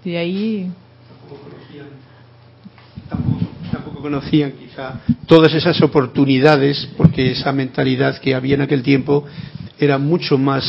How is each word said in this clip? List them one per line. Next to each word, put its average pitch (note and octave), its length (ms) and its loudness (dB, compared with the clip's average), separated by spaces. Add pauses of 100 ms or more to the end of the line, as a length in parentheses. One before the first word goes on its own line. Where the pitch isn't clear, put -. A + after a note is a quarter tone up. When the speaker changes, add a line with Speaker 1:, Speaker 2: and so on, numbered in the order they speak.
Speaker 1:
De E3+ 140 -6
ahí F#3+ 520 -4 (600)
Speaker 2:
Tampoco C#3+ 200 -20
conocían, - 380 -20 (1200)
tampoco, - 300 -4 (320)
tampoco - 300 -10
conocían D3 520 0
quizá C3 460 -14 (260)
todas D#3+ 280 8
esas D#3+ 280 2
oportunidades, C#3 1160 2
porque C3 340 2
esa C3+ 200 -4
mentalidad C3+ 680 -2
que C3 160 -2
había C3 200 0
en C#3 60 0
aquel C3+ 220 -2
tiempo C#3 420 0 (540)
era C#3+ 180 2
mucho D3 400 0
más C3+ 320 0